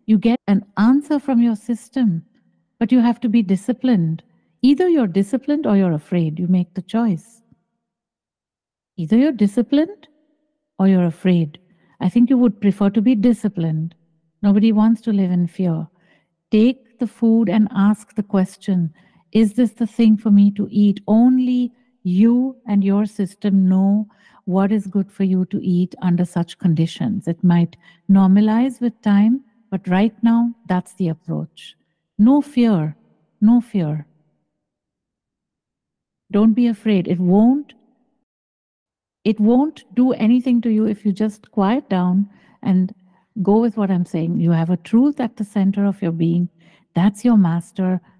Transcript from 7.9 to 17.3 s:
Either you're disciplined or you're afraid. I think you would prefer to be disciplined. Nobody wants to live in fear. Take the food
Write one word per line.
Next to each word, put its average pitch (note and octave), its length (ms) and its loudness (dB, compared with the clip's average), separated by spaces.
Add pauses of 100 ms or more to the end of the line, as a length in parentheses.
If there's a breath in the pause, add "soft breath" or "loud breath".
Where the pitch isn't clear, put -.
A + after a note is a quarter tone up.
Either F3 200 -2
you're C#4+ 160 2
disciplined B3 760 -2 (680)
or F#3+ 100 2
you're F#3 180 2
afraid. E3 520 -2 (420)
I F#3+ 80 -2
think A#3+ 200 2
you B3+ 100 2
would B3 220 0
prefer G3+ 300 0
to G#3+ 100 0
be B3 140 2
disciplined. F3 800 -2 (480)
Nobody G#3 300 2
wants A3 300 2
to A3+ 100 -4
live G3 180 0
in F3 160 0
fear. E3 400 -4 (640)
Take A#3+ 480 0
the A#3+ 80 -4
food A3+ 420 0